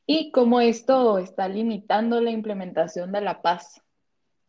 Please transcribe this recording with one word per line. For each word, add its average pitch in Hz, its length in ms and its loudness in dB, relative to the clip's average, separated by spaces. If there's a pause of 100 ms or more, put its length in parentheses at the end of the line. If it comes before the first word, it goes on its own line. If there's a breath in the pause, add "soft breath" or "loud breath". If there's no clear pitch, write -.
y 311 260 -2
cómo 240 300 4
esto 233 560 2
está 185 320 -4
limitando 220 720 -2
la 233 100 0
implementación 185 800 -6
de 202 80 -4
la 185 220 -4
paz. - 420 -4 (640)